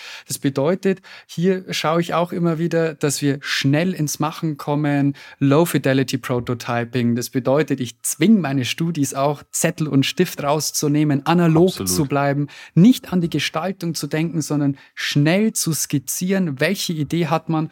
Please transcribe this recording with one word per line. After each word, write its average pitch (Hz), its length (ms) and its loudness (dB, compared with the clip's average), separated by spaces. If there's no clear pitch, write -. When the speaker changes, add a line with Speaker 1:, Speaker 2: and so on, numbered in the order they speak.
Speaker 1:
Das 131 100 -8
bedeutet, 170 640 0
hier 185 440 0
schaue 165 320 0
ich 170 100 -6
auch 170 200 0
immer 170 260 0
wieder, 165 340 0
dass 147 300 -2
wir 143 180 0
schnell 156 540 0
ins 151 240 -4
Machen 151 400 -4
kommen, 143 580 0
Low-Fidelity-Prototyping. 127 1800 0
Das 120 140 -6
bedeutet, 139 500 0
ich 120 220 -8
zwing 196 400 4
meine 135 240 -2
Studis 156 480 -2
auch, 143 280 0
Zettel 165 360 0
und 139 160 4
Stift - 380 -2
rauszunehmen, 147 840 0
analog 170 440 4
Speaker 2:
Absolut. 190 200 -6
Speaker 1:
zu 180 160 0
bleiben, 143 440 0
nicht 208 360 6
an 180 120 0
die 165 80 -2
Gestaltung 170 640 -4
zu - 120 -6
denken, 156 360 -2
sondern 143 340 -2
schnell 180 600 2
zu - 180 -2
skizzieren, 170 880 -2
welche 180 320 0
Idee 156 360 -2
hat 160 200 -2
man 160 240 0